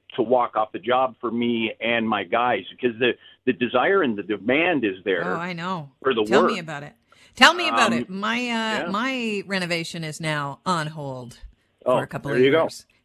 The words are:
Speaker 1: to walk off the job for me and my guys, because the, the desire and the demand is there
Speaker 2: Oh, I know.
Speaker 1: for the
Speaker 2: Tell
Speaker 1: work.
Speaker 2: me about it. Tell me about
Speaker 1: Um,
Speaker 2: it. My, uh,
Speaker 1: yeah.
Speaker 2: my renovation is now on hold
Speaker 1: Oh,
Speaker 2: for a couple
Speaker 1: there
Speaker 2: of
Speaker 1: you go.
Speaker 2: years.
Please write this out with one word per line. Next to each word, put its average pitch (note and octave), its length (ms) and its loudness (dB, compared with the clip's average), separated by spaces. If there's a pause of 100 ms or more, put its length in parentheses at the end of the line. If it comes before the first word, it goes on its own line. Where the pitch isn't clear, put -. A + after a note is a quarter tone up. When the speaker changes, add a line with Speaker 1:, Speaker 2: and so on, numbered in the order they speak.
(160)
Speaker 1:
to B2+ 60 0
walk A#2+ 340 2
off A2 160 0
the G#2+ 60 -8
job A#2+ 420 0
for A#2 100 -4
me A#2 500 0
and A2+ 280 0
my G2+ 160 0
guys, A2+ 460 0
because A#2 280 -4
the, B2 140 2 (340)
the B2+ 80 2
desire C3+ 480 2
and A#2 140 0
the G2+ 60 -6
demand B2 640 0
is F#2+ 200 0
there F2+ 320 0
Speaker 2:
Oh, - 40 -4
I F3+ 140 -6
know. E3+ 360 -6 (120)
Speaker 1:
for C3+ 120 2
the G#3+ 100 2
Speaker 2:
Tell - 180 4
Speaker 1:
work. - 100 2
Speaker 2:
me - 60 -4
about D#3 240 -10
it. D3 100 -16 (420)
Tell D4+ 200 6
me F4 120 -2
about A#3+ 280 2
Speaker 1:
Um, A#3+ 60 0
Speaker 2:
it. A#3 100 -8
My, G3+ 260 -4
uh, B3 40 -2
Speaker 1:
yeah. A3+ 500 -2
Speaker 2:
my A3+ 560 -2
renovation E3+ 580 -4
is D#3 160 -8
now D3 460 -4
on E3 220 0
hold C3+ 500 -10 (480)
Speaker 1:
Oh, B2+ 100 4
Speaker 2:
for C3 60 2
a B2+ 40 -6
couple - 220 -8
Speaker 1:
there A2+ 80 0
Speaker 2:
of B2+ 80 6
Speaker 1:
you C#3 60 6
go. D#3+ 140 4
Speaker 2:
years. - 200 -8 (200)